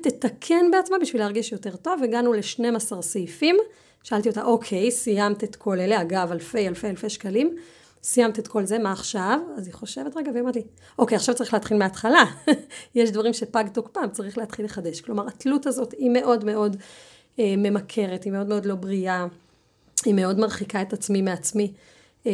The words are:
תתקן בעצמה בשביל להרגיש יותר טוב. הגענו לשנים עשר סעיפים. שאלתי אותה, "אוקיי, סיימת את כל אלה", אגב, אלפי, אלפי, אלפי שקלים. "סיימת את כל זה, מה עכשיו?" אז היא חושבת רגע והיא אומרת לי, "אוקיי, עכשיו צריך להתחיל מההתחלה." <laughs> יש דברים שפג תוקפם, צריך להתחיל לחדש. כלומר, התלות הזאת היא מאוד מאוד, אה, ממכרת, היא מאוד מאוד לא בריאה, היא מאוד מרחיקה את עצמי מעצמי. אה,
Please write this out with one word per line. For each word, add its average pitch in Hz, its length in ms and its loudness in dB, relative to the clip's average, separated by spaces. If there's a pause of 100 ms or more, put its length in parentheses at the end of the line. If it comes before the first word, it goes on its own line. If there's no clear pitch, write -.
תתקן 330 680 2
בעצמה 370 280 4
בשביל 254 240 0
להרגיש 214 300 -2
יותר 196 240 -8
טוב. 320 260 -2
הגענו 240 300 2
לשנים 233 440 0
עשר 208 260 -4
סעיפים. 294 540 0 (460)
שאלתי 214 260 0
אותה, 214 160 -2
"אוקיי, 226 460 2
סיימת 208 540 0
את 208 120 -8
כל 190 240 -2
אלה", 196 200 2
אגב, 175 320 -2
אלפי, 185 360 -2
אלפי, 180 200 -4
אלפי 196 200 -6
שקלים. 240 480 0 (460)
"סיימת 226 360 2
את - 100 -6
כל 208 160 -2
זה, 208 140 0
מה 202 140 0
עכשיו?" 196 480 -2 (160)
אז 190 100 -8
היא 175 80 -14
חושבת 269 420 -10
רגע 294 140 -4
והיא 240 100 -2
אומרת 247 160 0
לי, 220 60 -4 (360)
"אוקיי, 240 180 4
עכשיו 240 180 2
צריך 233 200 -4
להתחיל 214 220 2
מההתחלה." 220 480 6 (380)
<laughs> - 320 -16
יש 233 160 4
דברים 214 220 0
שפג 233 400 0
תוקפם, 226 400 -4
צריך 208 260 -8
להתחיל 220 260 -6
לחדש. 175 360 -8
כלומר, 202 280 -4
התלות 277 380 -2
הזאת 247 260 -2
היא 254 180 0
מאוד 240 340 2
מאוד, 208 320 0 (640)
אה, 202 200 2
ממכרת, 196 680 -2
היא 196 80 -4
מאוד 196 160 -4
מאוד 208 160 -2
לא 202 100 -2
בריאה, 185 520 -2 (800)
היא 214 100 4
מאוד 190 240 2
מרחיקה 214 440 0
את 190 100 -6
עצמי 196 300 0
מעצמי. 190 500 -2 (540)
אה, 214 80 0